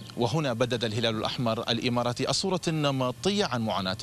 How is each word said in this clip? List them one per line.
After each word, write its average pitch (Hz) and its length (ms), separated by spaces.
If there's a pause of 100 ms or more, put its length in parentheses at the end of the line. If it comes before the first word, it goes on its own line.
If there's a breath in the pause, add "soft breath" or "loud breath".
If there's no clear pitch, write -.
(180)
وهنا 123 360
بدد 120 300
الهلال 113 320
الأحمر 113 460
الإماراتي 120 680
الصورة 185 380
النمطية 151 800
عن 123 160
معاناة 95 420